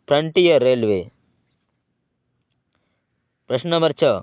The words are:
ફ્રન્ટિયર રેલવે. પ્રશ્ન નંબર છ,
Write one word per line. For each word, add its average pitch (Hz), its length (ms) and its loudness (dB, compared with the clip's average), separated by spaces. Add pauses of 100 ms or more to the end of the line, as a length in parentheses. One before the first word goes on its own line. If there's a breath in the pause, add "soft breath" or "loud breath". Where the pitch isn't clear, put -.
ફ્રન્ટિયર 160 540 2
રેલવે. 113 380 0 (2500)
પ્રશ્ન 127 200 -6
નંબર 165 240 0
છ, - 100 -4 (200)